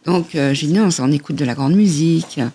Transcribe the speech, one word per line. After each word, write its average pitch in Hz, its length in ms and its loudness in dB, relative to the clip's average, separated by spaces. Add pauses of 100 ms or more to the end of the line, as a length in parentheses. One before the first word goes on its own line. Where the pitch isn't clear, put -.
Donc, 175 300 -2
euh, 139 180 0
j'ai 143 140 -4
dit 151 60 0
non, 202 180 2
c'est 147 100 -4
en 131 100 0
écoute 147 240 -2
de 147 100 -2
la 120 100 -4
grande 139 180 0
musique. 165 680 2 (160)